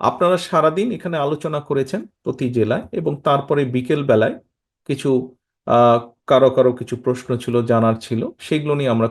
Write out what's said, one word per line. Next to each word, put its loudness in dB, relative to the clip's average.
আপনারা 2
সারাদিন 2
এখানে -8
আলোচনা -4
করেছেন -4
প্রতি -4
জেলায় 0
এবং -4
তারপরে 0
বিকেল -2
বেলায় 2
কিছু, -2
আহ, 6
কারো 6
কারো 4
কিছু -10
প্রশ্ন -4
ছিল, -2
জানার 2
ছিল, -4
সেগুলো -2
নিয়ে 0
আমরা 0